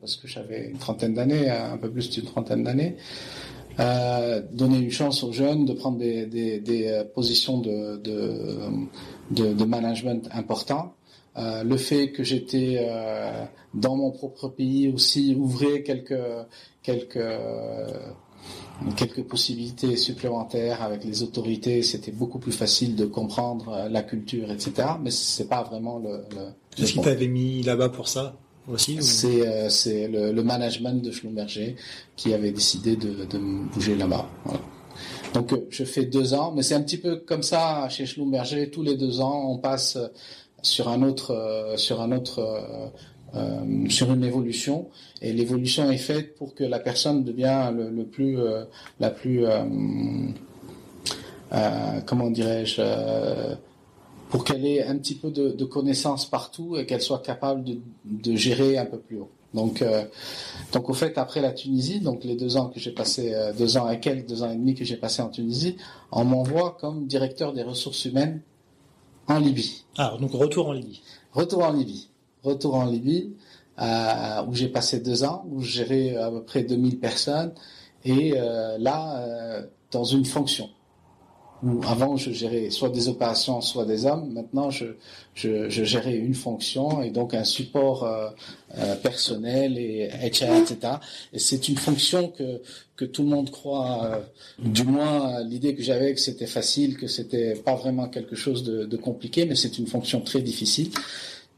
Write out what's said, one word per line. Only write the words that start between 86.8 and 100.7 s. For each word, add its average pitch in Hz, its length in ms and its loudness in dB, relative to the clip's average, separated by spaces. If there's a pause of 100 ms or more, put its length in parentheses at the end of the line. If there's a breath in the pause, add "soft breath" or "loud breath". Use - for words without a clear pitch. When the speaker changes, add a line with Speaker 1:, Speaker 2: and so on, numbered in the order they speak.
Speaker 1:
et 120 80 -2
donc 120 240 0
un 117 100 0
support, 131 600 2
euh, 110 260 -2 (480 loud breath)
euh, 101 180 0
personnel 120 840 0
et 110 280 -2
H 127 380 0
R, - 160 8
et 339 60 6
cetera. 127 340 -4 (320 loud breath)
Et - 60 -6
c'est - 280 2
une 143 100 2
fonction 170 520 2
que, 127 320 -6 (340 loud breath)
que 131 100 -2
tout 135 180 -2
le 147 60 4
monde 139 200 2
croit, 127 560 -2
euh, 110 140 -2 (400 loud breath)
du 117 240 4
moins, 139 560 4
euh, 117 40 -4
l'idée 123 320 0
que - 60 -6
j'avais 131 320 4
que 135 60 -2
c'était 117 280 -2
facile, 135 480 2
que - 120 -8
c'était 117 480 0
pas 127 200 2
vraiment 127 320 0
quelque 113 280 -8
chose 123 280 0
de, 110 220 -2
de 110 120 -4
compliqué, 131 480 0
mais 151 100 0
c'est - 240 0
une 113 80 -2
fonction 120 340 0
très - 200 0
difficile. 123 500 0 (680 loud breath)